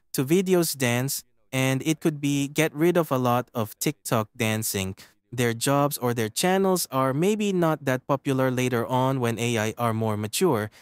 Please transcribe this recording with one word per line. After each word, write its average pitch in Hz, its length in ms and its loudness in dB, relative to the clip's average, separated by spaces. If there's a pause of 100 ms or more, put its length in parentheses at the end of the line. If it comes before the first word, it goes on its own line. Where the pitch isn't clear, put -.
(140)
to 139 120 -2
videos 180 500 2
dance, 127 480 -2 (280)
and 131 340 0
it 156 140 0
could 156 200 0
be 143 280 0
get 151 260 0
rid 175 240 2
of 160 140 0
a 131 80 2
lot 123 340 0
of 113 240 -4
TikTok - 580 -2
dancing. 107 600 -2 (360)
Their 120 220 0
jobs 143 440 0
or 123 160 -2
their 113 160 -2
channels 185 600 0
are 131 240 0
maybe 202 380 0
not 160 340 0
that 131 220 -2
popular 135 420 0
later 127 360 0
on 131 340 2
when 117 180 0
A 117 220 0
I 107 180 0
are 117 160 0
more 110 240 -2
mature, 107 540 0 (100)